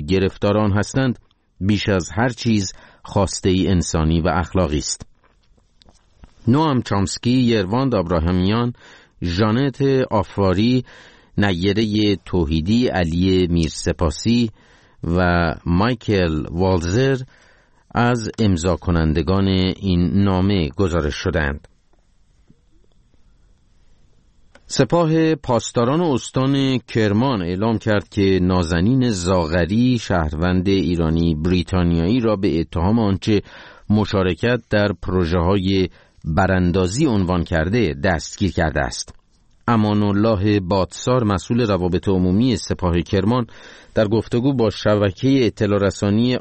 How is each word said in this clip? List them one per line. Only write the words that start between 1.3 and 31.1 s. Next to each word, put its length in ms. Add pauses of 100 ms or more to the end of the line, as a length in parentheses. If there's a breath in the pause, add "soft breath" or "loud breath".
بیش 280
از 260
هر 140
چیز 440 (300 loud breath)
خواسته‌ای 680
انسانی 520
و 80
اخلاقی 500
است. 280 (1400)
نوام 340
چامسکی، 480
یرواند 640
آبراهامیان، 800 (500 loud breath)
ژانت 600 (280)
آفاری، 760 (540 loud breath)
نیره 800
توحیدی، 720
علی 640
میرسپاسی 1000 (540 soft breath)
و 500 (120)
مایکل 840
والزر 640 (800 soft breath)
از 440
امضا 380
کنندگان 720 (320)
این 300 (120)
نامه 460
گزارش 460
شدند. 540 (3000)
سپاه 680
پاسداران 640
استان 800
کرمان 640
اعلام 360
کرد 300
که 340
نازنین 680
زاغری، 880
شهروند 720
ایرانی 640